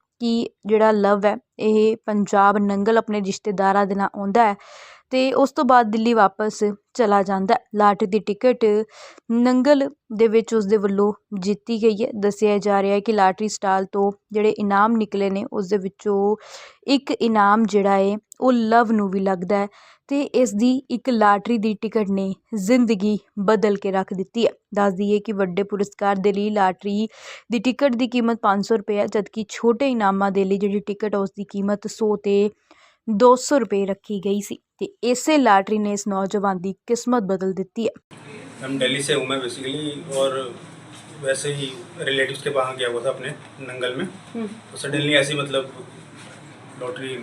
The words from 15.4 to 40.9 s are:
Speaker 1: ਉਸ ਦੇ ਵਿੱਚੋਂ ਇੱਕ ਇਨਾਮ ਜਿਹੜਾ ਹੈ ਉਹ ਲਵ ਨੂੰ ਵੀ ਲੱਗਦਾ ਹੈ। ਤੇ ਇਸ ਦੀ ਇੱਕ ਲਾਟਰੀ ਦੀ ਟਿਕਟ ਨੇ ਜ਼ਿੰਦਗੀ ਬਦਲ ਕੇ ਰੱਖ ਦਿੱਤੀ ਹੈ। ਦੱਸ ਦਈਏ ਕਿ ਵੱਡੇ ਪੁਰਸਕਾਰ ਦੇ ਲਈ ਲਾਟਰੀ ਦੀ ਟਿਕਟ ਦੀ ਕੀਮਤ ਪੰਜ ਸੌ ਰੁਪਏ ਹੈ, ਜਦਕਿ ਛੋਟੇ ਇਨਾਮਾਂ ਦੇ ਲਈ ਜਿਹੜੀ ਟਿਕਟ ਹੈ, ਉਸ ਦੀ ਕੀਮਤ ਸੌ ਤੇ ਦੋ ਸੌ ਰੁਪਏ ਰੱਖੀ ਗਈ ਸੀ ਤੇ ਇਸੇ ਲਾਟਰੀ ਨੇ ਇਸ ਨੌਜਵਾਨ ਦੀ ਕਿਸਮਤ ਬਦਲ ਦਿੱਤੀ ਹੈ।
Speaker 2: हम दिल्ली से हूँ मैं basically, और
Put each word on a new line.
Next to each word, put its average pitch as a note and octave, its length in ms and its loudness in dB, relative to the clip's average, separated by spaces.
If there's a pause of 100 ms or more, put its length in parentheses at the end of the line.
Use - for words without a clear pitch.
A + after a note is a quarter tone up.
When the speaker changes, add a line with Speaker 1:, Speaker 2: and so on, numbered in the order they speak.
Speaker 1:
ਉਸ G3 180 -4
ਦੇ G#3 100 0
ਵਿੱਚੋਂ G3+ 560 -2 (520)
ਇੱਕ C4+ 260 0
ਇਨਾਮ A3 520 2
ਜਿਹੜਾ G3 320 2
ਹੈ G3 180 2 (260)
ਉਹ B3+ 120 4
ਲਵ A3+ 380 4
ਨੂੰ G#3 200 0
ਵੀ G3 100 0
ਲੱਗਦਾ G3 360 0
ਹੈ। G3+ 100 -2 (420)
ਤੇ C#4+ 120 0
ਇਸ B3 320 0
ਦੀ B3+ 280 2 (100)
ਇੱਕ A#3+ 180 -6
ਲਾਟਰੀ G#3 480 2
ਦੀ G#3+ 160 0
ਟਿਕਟ G#3+ 360 -2
ਨੇ G3 260 -2 (180)
ਜ਼ਿੰਦਗੀ G#3+ 680 2 (200)
ਬਦਲ G#3 360 2
ਕੇ G3 160 -4
ਰੱਖ F#3+ 220 -2
ਦਿੱਤੀ G3 320 -2
ਹੈ। G3 60 2 (220)
ਦੱਸ G3+ 200 2
ਦਈਏ G3+ 260 0
ਕਿ G#3 120 -8
ਵੱਡੇ G3 320 -2
ਪੁਰਸਕਾਰ G3+ 520 -2
ਦੇ G3 180 0
ਲਈ G3+ 160 -2
ਲਾਟਰੀ G3+ 580 -2 (440)
ਦੀ A#3+ 80 0
ਟਿਕਟ B3+ 360 0
ਦੀ A#3+ 120 0
ਕੀਮਤ A#3 340 0
ਪੰਜ G3+ 260 0
ਸੌ A#3 80 2
ਰੁਪਏ G#3 220 -4
ਹੈ, G#3+ 100 0
ਜਦਕਿ G#3+ 420 -4
ਛੋਟੇ A#3 400 0
ਇਨਾਮਾਂ G3 420 0
ਦੇ G3 120 0
ਲਈ G3 140 0
ਜਿਹੜੀ G3+ 220 -2
ਟਿਕਟ G3+ 360 -6
ਹੈ, G3+ 40 0
ਉਸ G3 100 -2
ਦੀ G3+ 140 -12
ਕੀਮਤ G3+ 440 -4
ਸੌ G#3+ 280 -2
ਤੇ G3+ 340 0 (600)
ਦੋ B3 260 6
ਸੌ C4+ 220 0
ਰੁਪਏ G3+ 280 -2
ਰੱਖੀ G3 340 -6
ਗਈ G3+ 220 -2
ਸੀ - 140 -10
ਤੇ - 300 -12 (180)
ਇਸੇ B3 340 2
ਲਾਟਰੀ G#3 400 4
ਨੇ G#3 140 -2
ਇਸ G3+ 160 -6
ਨੌਜਵਾਨ G3 540 -2
ਦੀ F#3+ 120 -6 (140)
ਕਿਸਮਤ A#3+ 360 0
ਬਦਲ F#3+ 300 -2
ਦਿੱਤੀ F#3+ 340 -6
ਹੈ। - 40 -6 (720)
Speaker 2:
हम C3 60 -8
दिल्ली C3+ 320 -2
से D3 120 -2
हूँ C3 140 -4
मैं C3+ 140 -4
basically, C#3 760 -10
और C3 380 -4 (680)